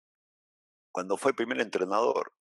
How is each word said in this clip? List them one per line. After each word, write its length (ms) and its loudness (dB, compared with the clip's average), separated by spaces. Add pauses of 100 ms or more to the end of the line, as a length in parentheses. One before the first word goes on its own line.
(920)
Cuando 260 -2
fue 160 2
primer 260 -2
entrenador. 800 0